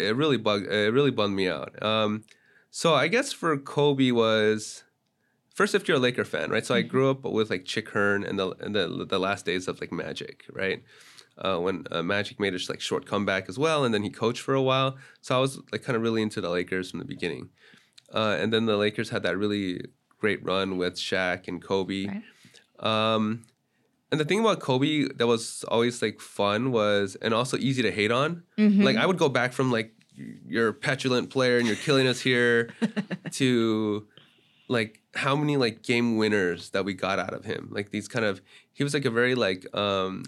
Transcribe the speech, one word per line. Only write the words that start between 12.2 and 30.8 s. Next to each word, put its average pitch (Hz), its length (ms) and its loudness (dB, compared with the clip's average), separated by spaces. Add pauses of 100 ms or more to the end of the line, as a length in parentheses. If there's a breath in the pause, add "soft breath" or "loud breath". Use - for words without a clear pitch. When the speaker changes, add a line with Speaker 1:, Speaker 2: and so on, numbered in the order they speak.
Speaker 1:
made 98 140 -2
his, 90 160 -6
like, - 120 -8
short - 240 -4
comeback 98 420 -2
as 117 120 -8
well, 151 260 0
and 117 80 2
then 104 100 2
he 104 60 -4
coached 120 320 -2
for 135 140 -2
a 135 60 2
while. 135 360 2 (240 loud breath)
So 131 160 0
I - 20 4
was, 135 200 0 (120)
like, 110 140 -6
kinda 120 140 0
really 113 240 2
into 107 180 -4
the 87 80 -4
Lakers 90 420 -2
from 87 80 -8
the - 60 -8
beginning. - 440 -8 (640 soft breath)
Uh, 107 280 0
and 107 120 0
then 113 140 2
the 110 120 2
Lakers 104 340 0
had 110 120 -4
that 90 140 0
really 101 480 -2 (340)
great 104 260 -2
run 95 320 -2
with 90 180 -2
Shaq 92 520 -2
and 90 160 -8
Kobe. 98 420 -2
Speaker 2:
Right. 98 180 -8 (560 loud breath)
Speaker 1:
Um, 110 640 0 (680)
and 151 80 0
the 151 60 0
thing 180 140 2
about 220 200 2
Kobe 143 560 2
that 120 100 0
was 117 420 0
always, 120 340 2
like, 110 200 -4
fun 107 500 0
was, 104 520 2
and 113 100 2
also 123 240 0
easy 131 240 0
to 104 100 2
hate 104 200 2
on, 156 320 0 (140)
Speaker 2:
Mm-hmm. 208 260 6
Speaker 1:
like, 107 140 4
I 131 100 2
would 185 100 2
go 156 120 4
back 123 220 0
from, 131 200 0
like, 113 240 -2 (500)
"You're 107 220 0
a 107 60 0
petulant 127 580 -2